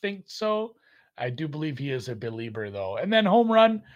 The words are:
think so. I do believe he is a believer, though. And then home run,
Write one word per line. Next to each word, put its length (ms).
think 240
so. 480
I 140
do 160
believe 320
he 140
is 160
a 80
believer, 560
though. 240
And 160
then 120
home 280
run, 320